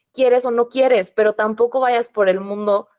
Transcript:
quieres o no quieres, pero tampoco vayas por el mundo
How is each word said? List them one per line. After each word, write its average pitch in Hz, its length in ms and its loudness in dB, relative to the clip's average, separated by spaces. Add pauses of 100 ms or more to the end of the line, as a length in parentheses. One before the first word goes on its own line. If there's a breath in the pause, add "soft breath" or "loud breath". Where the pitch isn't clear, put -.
(140)
quieres 247 320 2
o 254 60 -4
no 240 180 0
quieres, 254 420 0
pero 214 240 0
tampoco 220 460 -2
vayas 240 280 0
por 202 200 0
el 185 120 0
mundo 202 480 -4 (100)